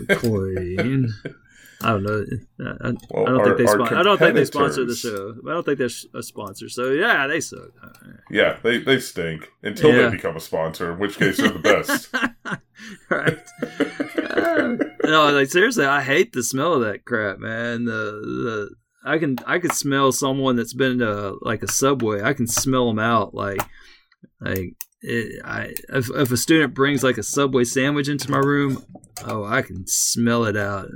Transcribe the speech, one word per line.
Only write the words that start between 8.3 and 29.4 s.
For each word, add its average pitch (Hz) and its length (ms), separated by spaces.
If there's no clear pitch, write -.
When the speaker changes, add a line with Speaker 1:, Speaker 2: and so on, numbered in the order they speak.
Speaker 1:
Yeah, 101 320
they, 117 160
they 131 200
stink 82 520
until 120 320
Speaker 2:
Yeah. 123 160
Speaker 1:
they 104 60
become 82 200
a 80 40
sponsor, 82 520
in 85 60
which 101 180
case 92 220
they're 107 120
the 90 100
best. - 540
Speaker 2:
<laughs> 233 460
Right. 156 300
Uh, 294 560
no, 151 280
like, 139 160
seriously, 185 380
I 143 160
hate 147 300
the 123 100
smell 147 320
of 127 80
that 104 240
crap, 104 320
man. 117 480
The, 113 60
the, 110 760
I 156 80
can, 139 280
I 151 120
could 170 140
smell 139 400
someone 135 440
that's 113 180
been 127 240
to, 104 420
like, 113 220
a 101 60
Subway. 117 540
I 113 120
can 117 120
smell 127 440
'em 110 80
out. 113 360
Like, 101 280
like, 92 340
it, - 440
I, 110 280
if, 131 220
if 139 200
a 123 60
student 156 380
brings, 135 280
like, 127 140
a 107 60
Subway 135 420
sandwich 139 440
into 143 220
my 139 80
room, 139 460
oh, 107 200